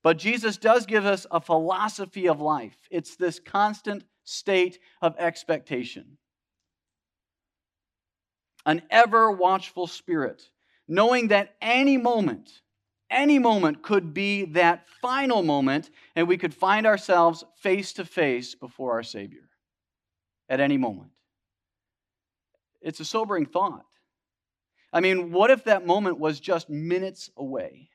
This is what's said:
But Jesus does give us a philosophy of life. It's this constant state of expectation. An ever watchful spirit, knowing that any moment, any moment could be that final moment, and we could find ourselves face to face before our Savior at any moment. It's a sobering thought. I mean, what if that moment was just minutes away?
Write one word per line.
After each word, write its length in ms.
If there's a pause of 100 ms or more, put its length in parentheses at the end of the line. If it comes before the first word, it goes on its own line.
But 160
Jesus 400
does 280
give 200
us 240
a 120
philosophy 840
of 120
life. 380 (120)
It's 280
this 220
constant 680 (180)
state 560 (220)
of 160
expectation. 1000 (2500)
An 240
ever 420
watchful 560
spirit, 600 (380)
knowing 400
that 340
any 360
moment, 640 (480)
any 300
moment 440
could 300
be 320
that 420 (140)
final 420
moment, 460 (260)
and 120
we 100
could 160
find 340
ourselves 560 (140)
face 360
to 120
face 500
before 380
our 100
Savior 460 (1000)
at 120
any 180
moment. 340 (1700)
It's 180
a 60
sobering 400
thought. 400 (1080)
I 100
mean, 300
what 200
if 140
that 200
moment 320
was 220
just 280
minutes 680
away? 580